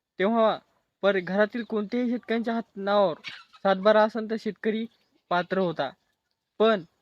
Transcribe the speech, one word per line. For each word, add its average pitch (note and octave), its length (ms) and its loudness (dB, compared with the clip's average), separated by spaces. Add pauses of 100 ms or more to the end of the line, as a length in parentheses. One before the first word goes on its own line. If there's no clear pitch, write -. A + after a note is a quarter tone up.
(180)
तेव्हा A3 380 2 (460)
पर G3 160 2
घरातील G3+ 440 0
कोणत्याही A3 480 -4
शेतकऱ्यांच्या A3+ 440 -4
हात, A3+ 80 -4 (140)
नावावर G3 440 0 (420)
सातबारा G3 400 4
असेल A3 280 -2
तर A3+ 100 -4
शेतकरी A3 440 -4 (460)
पात्र F3 280 -2
होता. D#3+ 320 -2 (720)
पण G#3+ 220 4 (200)